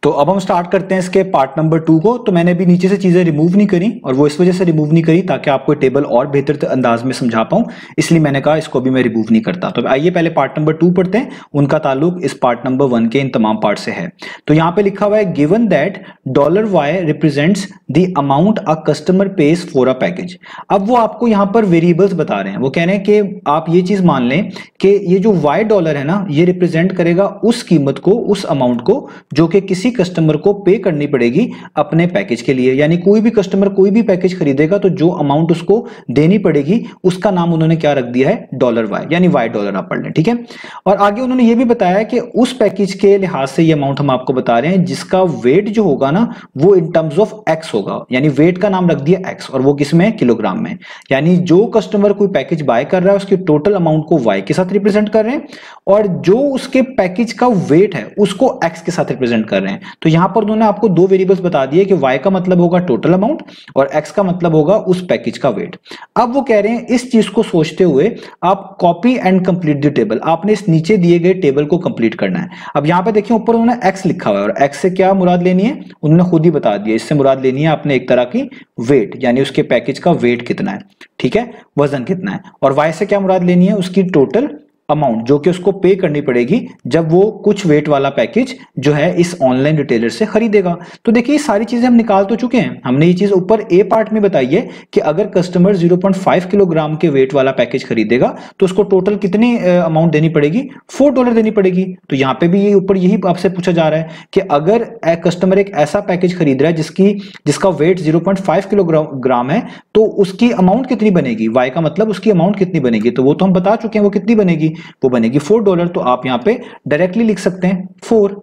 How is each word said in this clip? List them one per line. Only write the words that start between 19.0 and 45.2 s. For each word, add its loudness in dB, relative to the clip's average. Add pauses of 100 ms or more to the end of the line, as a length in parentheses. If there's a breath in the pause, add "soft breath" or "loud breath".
pays 0
for 2
a 0
package।" -6 (360 loud breath)
अब 0
वो 2
आपको 0
यहाँ 2
पर 4
variables 2
बता -2
रहे -6
हैं, -8
वो -2
कह -2
रहे 0
हैं -6
कि 0
आप 0
ये 2
चीज 0
मान 2
लें -2 (300 loud breath)
कि 2
ये 2
जो 2
Y 0
dollar 0
है -6
ना, -2
ये 2
represent 0
करेगा 0
उस -2
कीमत 0
को, 0
उस 0
amount -2
को -2 (260 loud breath)
जो 2
कि 2
किसी -2
customer 0
को 0
पे 0
करनी -2
पड़ेगी 0 (260 loud breath)
अपने 0
package -4
के -2
लिए। 0
यानी 2
कोई 2
भी 2
customer 0
कोई 2
भी 2
package 0
खरीदेगा 0
तो 0
जो 0
amount 0
उसको 0 (220 loud breath)
देनी 4
पड़ेगी 0 (180 loud breath)
उसका 0
नाम 0
उन्होंने 2
क्या 0
रख -2
दिया 0
है, -4
Dollar 0
Y, -6
यानी 2
Y 0
dollar -4
आप -8
पढ़ -6
लें, -10
ठीक 0
है। -2 (420 loud breath)
और 2
आगे 0
उन्होंने 0
ये 4
भी 2
बताया 0
कि -4
उस -2
package -2
के 4
लिहाज -4
से 0
ये 4
amount -2
हम 0
आपको -2
बता 0
रहे 0
हैं 2
जिसका -2